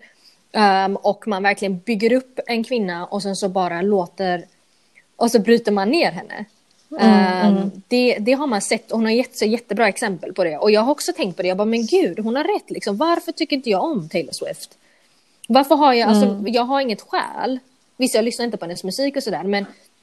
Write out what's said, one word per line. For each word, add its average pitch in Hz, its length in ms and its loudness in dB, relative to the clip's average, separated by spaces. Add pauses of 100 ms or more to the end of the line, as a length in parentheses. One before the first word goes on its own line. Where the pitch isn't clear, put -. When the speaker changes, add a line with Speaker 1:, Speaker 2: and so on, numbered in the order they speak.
(520)
Speaker 1:
Ehm, 196 460 2
och 196 300 -2
man 196 160 -4
verkligen 196 360 -2
bygger 226 340 0
upp 254 340 -2
en 233 160 -2
kvinna 190 420 -4
och 202 180 -6
sen 196 120 -4
så 190 140 -2
bara 175 320 -2
låter, 180 640 -2 (720)
och 233 160 0
så 240 80 4
bryter 226 320 2
man 202 180 0
ner 269 220 2
henne. 175 340 -12 (460)
Speaker 2:
Mm, 311 120 -4
Speaker 1:
Ehm, 196 540 4
Speaker 2:
mm. 196 140 -2 (160)
Speaker 1:
det, 247 320 2
det 214 140 2
har 285 140 -2
man 214 140 -2
sett, - 300 -4
hon 220 140 0
har 220 60 0
gett 247 260 -2
så 220 80 -2
jättebra 214 420 0
exempel 190 460 -4
på 185 100 -2
det. 156 140 -2
Och 214 140 2
jag 208 100 6
har 247 100 2
också 320 220 -4
tänkt 214 220 -6
på - 60 -8
det, 180 60 -2
jag 185 100 -2
bara, 208 80 0
men 233 200 -2
gud, 226 340 0
hon 226 160 -4
har 294 80 -2
rätt 381 280 -4
liksom. 202 260 -6
Varför 339 340 0
tycker 302 240 -4
inte 262 140 -4
jag 185 140 0
om 220 260 -4
Taylor - 240 -4
Swift? - 440 -12 (680)
Varför 277 280 4
har 285 180 6
jag, 233 160 2
alltså, 208 200 6
Speaker 2:
Mm. 202 240 -4
Speaker 1:
jag 233 100 2
har 277 180 -2
inget 226 200 -4
skäl. 254 580 -4 (380)
Visst, 254 180 0
jag 220 100 2
lyssnar 233 200 -4
inte 220 120 -6
på 175 80 -10
hennes 170 180 -10
musik 269 320 -4
och 269 80 -4
sådär, 170 200 -6
men, 202 220 -2 (380)